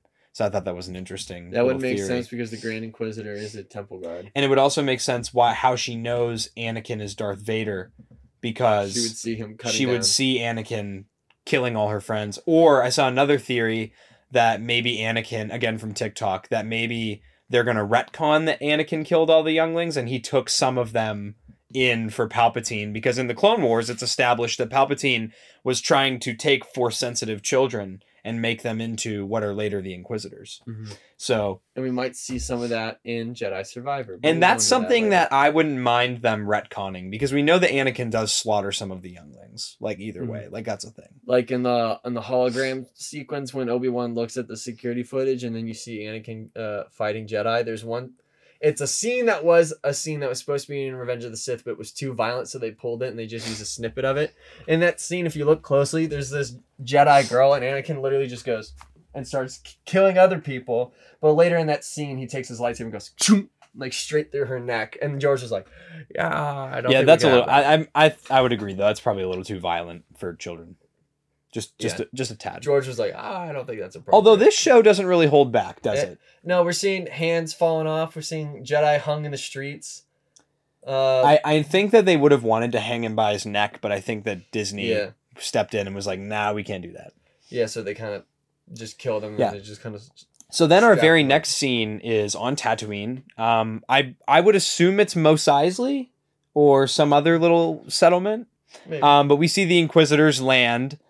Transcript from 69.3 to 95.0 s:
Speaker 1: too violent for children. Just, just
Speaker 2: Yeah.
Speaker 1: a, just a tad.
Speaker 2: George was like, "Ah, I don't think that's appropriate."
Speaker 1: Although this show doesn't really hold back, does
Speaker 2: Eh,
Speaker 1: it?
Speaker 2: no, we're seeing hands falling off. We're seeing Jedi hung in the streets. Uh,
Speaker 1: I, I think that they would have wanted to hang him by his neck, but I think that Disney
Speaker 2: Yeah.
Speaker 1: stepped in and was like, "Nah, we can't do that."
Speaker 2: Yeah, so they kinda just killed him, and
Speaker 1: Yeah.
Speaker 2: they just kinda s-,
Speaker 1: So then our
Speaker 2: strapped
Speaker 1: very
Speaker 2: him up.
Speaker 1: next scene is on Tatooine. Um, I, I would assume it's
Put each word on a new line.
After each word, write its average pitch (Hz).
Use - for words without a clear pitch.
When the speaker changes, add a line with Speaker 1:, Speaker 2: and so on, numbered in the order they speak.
Speaker 1:
too 95
violent 87
for 90
children. 85
Just, -
just 107
Speaker 2:
Yeah. -
Speaker 1:
a, 123
just 123
a 104
tad. -
Speaker 2:
George 139
was 120
like, 107
"Ah, -
I 160
don't 135
think 110
that's 92
appropriate." -
Speaker 1:
Although 214
this 247
show 247
doesn't 196
really 170
hold 139
back, -
does 113
Speaker 2:
Eh, 131
Speaker 1:
it? 87
Speaker 2:
no, 175
we're 175
seeing 190
hands 165
falling 160
off. 156
We're 156
seeing 147
Jedi 147
hung 151
in 147
the 139
streets. 143
Uh, 135
Speaker 1:
I, 147
I 151
think 196
that 220
they 180
would 143
have 131
wanted 113
to 113
hang 117
him 110
by 107
his 104
neck, 104
but 104
I 98
think 107
that 95
Disney 101
Speaker 2:
Yeah. 104
Speaker 1:
stepped -
in 101
and 98
was 98
like, 95
"Nah, 104
we 104
can't 95
do 85
that." -
Speaker 2:
Yeah, 117
so 110
they 101
kinda 104
just 113
killed 110
him, 107
and 107
Speaker 1:
Yeah. 110
Speaker 2:
they 101
just 104
kinda 107
s-, -
Speaker 1:
So 165
then 175
our 226
Speaker 2:
strapped 160
Speaker 1:
very 156
Speaker 2:
him 143
up. 131
Speaker 1:
next 147
scene 117
is 107
on 127
Tatooine. 110
Um, 113
I, 131
I 147
would 202
assume 185
it's -